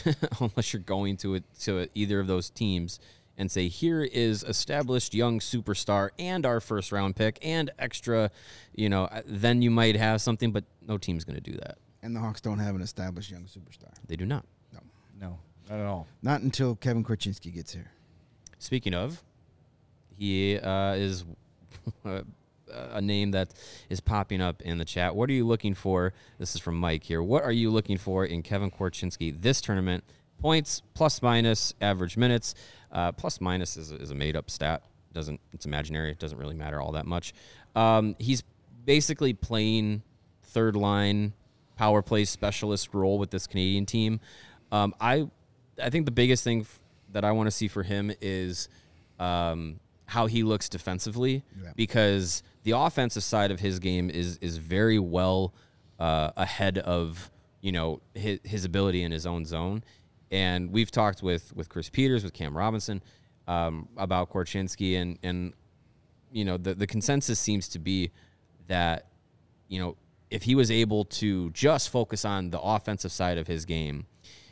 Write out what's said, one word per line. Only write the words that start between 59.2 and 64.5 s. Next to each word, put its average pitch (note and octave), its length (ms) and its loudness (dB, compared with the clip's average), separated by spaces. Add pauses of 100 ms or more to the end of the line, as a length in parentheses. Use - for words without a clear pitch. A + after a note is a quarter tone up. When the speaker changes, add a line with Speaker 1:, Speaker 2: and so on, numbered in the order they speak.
Speaker 1:
own F2 180 -4
zone. E2+ 400 -4 (460)
And F2+ 420 0
we've A2 200 2
talked G#2 320 0
with, F2 320 -2
with - 140 -8
Chris - 200 -8
Peters, C3 320 2
with F#2+ 120 -8
Cam D2+ 240 -6
Robinson, G#2 440 -2 (460)
um, E2+ 480 -2
about F2+ 340 0
Korchinski, F#2 720 -2